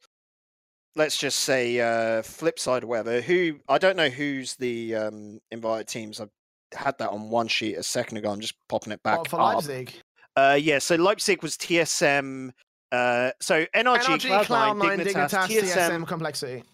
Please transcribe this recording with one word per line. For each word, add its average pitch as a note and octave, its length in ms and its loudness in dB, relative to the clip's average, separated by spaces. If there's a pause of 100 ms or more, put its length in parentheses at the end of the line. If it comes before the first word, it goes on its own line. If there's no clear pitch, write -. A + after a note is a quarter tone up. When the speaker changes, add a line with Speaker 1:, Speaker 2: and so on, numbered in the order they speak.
(960)
Speaker 1:
let's D3+ 220 2
just - 220 -2
say, B2 420 2
uh, A2+ 400 2
Flipside D#3+ 600 -2
or G#2+ 40 -10
whatever, A#2 340 -2
who, E3 460 0
I - 120 4
don't F#3+ 180 4
know D#3+ 120 4
who's C3+ 460 -6
the, A#2 400 -4
um, G#2+ 440 -6 (120)
invited A2+ 360 -4
teams. A2 340 -10
I G#2+ 60 -12 (460)
had - 260 -4
that G#2+ 100 -4
on G#2+ 200 -8
one A#2 200 0
sheet G#2 260 -4
a E2+ 80 -8
second A#2 340 -4
ago. G#2+ 140 -4
I'm G2+ 80 -6
just A2 160 -10 (140)
popping A2 240 -6
it - 100 -16
back G#2+ 160 0
Speaker 2:
Oh, - 60 -6
for E3+ 160 -4
Speaker 1:
up. A2+ 140 4
Speaker 2:
Leipzig? C3 380 -6 (440)
Speaker 1:
Uh, C#3 220 6
yeah, D3 200 2
so F3 160 2
Leipzig F#3 480 2
was D3+ 140 -6
T E3+ 220 0
S - 220 0
M, C3+ 520 0 (400)
uh, B2 380 2 (100)
so E3 320 2
N A#3+ 140 2
R B3 100 6
G, A#3+ 80 2
Speaker 2:
N C4+ 60 2
R E3 60 2
G, B3 100 -4
Speaker 1:
Cloud G#3 120 4
Nine, G#3 60 4
Speaker 2:
Cloud A3 320 2
nine, G3 220 2
Speaker 1:
Dignitas, E3+ 300 0
Speaker 2:
Dignitas, F#3+ 180 0
Speaker 1:
T A3 100 0
S G#3+ 60 4
M, - 20 0
Speaker 2:
T F3+ 60 0
S F3 180 2
M, E3 160 -4
Complexity. D3+ 580 -8 (100)